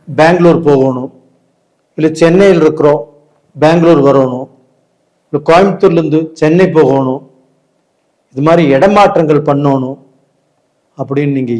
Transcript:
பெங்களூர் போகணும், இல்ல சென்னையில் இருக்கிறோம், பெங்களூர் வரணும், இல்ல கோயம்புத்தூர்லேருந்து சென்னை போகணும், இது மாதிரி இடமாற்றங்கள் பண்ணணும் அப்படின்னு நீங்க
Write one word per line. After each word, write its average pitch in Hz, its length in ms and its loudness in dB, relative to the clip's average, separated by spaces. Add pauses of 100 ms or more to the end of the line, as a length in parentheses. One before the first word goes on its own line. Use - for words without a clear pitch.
(200)
பெங்களூர் 170 480 2
போகணும், 135 420 0 (880)
இல்ல 156 120 0 (100)
சென்னையில் 175 440 2
இருக்கிறோம், 147 360 0 (640)
பெங்களூர் 165 440 2
வரணும், 131 400 -2 (760)
இல்ல 143 140 -6 (100)
கோயம்புத்தூர்லேருந்து 170 680 0 (220)
சென்னை 170 260 2 (100)
போகணும், 135 440 0 (1120)
இது 135 160 -6
மாதிரி 170 160 2 (120)
இடமாற்றங்கள் 165 760 0
பண்ணணும் 139 480 -4 (1040)
அப்படின்னு 139 360 -8
நீங்க 120 220 -8